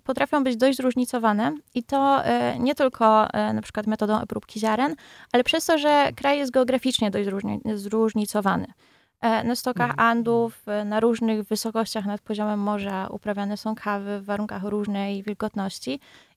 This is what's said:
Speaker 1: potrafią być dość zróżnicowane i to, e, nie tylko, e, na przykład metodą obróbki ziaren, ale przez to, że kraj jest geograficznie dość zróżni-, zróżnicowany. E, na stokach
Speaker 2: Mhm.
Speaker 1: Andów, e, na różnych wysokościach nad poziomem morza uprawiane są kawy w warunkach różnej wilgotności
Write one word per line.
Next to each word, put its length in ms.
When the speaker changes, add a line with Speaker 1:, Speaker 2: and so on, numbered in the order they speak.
Speaker 1:
potrafią 400
być 120
dość 200
zróżnicowane 800
i 80
to, 420
e, 340
nie 160
tylko, 560
e, 220
na 100
przykład 240
metodą 340
obróbki 400
ziaren, 340
ale 120
przez 220
to, 120
że 380
kraj 220
jest 140
geograficznie 580
dość 180
zróżni-, 320
zróżnicowany. 920
E, 240
na 120
stokach 340
Speaker 2:
Mhm. 180
Speaker 1:
Andów, 580
e, 180
na 160
różnych 420
wysokościach 640
nad 140
poziomem 400
morza 500
uprawiane 460
są 180
kawy 460
w 40
warunkach 400
różnej 580
wilgotności 800